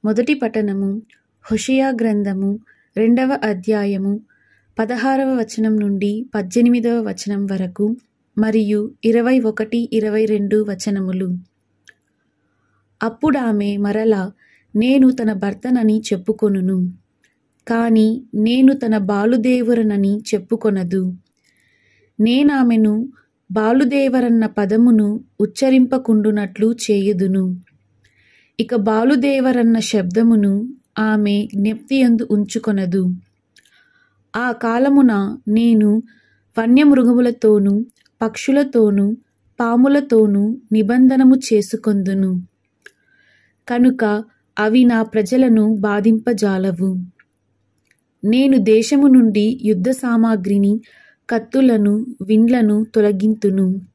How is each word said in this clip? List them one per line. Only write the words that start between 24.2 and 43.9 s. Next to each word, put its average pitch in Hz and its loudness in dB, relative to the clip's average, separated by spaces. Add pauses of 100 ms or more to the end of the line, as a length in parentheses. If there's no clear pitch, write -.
పదమును 214 0 (160)
ఉచ్చరింపకుండునట్లు 220 0 (140)
చేయుదును." 190 -2 (1000)
ఇక 233 -4
బాలుదేవరన్న 240 0
శబ్దమును 214 0 (240)
ఆమె 208 0
జ్ఞప్తియందు 226 0
ఉంచుకొనదు. 196 -2 (1200)
"ఆ 240 -4
కాలమున 233 0 (100)
నేను 220 2 (560)
వన్యమృగములతోనూ 240 2 (360)
పక్షులతోనూ 220 0 (440)
పాములతోనూ 233 2 (160)
నిబంధనము 254 4
చేసుకొందును, 196 -2 (1300)
కనుక 240 0 (340)